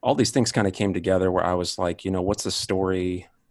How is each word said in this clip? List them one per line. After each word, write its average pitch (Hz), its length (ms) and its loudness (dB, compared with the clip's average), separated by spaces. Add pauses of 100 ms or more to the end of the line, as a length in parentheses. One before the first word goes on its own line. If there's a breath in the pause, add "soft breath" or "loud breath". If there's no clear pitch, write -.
all 139 120 2
these 127 160 2
things 120 200 2
kind 107 160 2
of 92 60 0
came 98 200 0
together 92 380 2
where 90 140 2
I 90 80 2
was 90 240 -2
like, 87 280 -2
you 95 60 -2
know, 92 100 -2
what's 101 220 -2
the 95 80 -4
story 92 760 -2 (220)